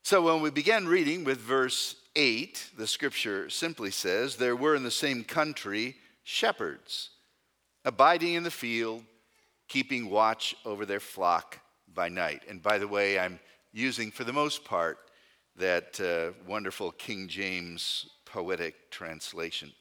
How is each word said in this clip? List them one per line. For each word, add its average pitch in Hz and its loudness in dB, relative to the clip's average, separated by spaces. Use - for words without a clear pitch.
So 190 6
when 160 6
we 151 2
begin 175 4
reading 165 4
with 135 0
verse 127 0
eight, 135 0
the 110 -6
scripture 104 -2
simply 156 -4
says, 101 0
"There 123 2
were 147 4
in 135 0
the 117 -2
same 131 0
country 127 -2
shepherds, - -4
abiding 165 6
in 170 -2
the 170 -4
field, 113 -4
keeping 123 -2
watch 107 4
over 104 -4
their 98 -2
flock 87 0
by 87 -2
night." 87 -4
And 92 -14
by 104 2
the 101 -2
way, 101 2
I'm 90 -2
using, 117 -2
for - -8
the 120 -4
most 143 0
part, 82 -2
that, 90 0
uh, 87 0
wonderful 95 -6
King 95 -10
James 90 -6
poetic 85 -6
translation. 82 -8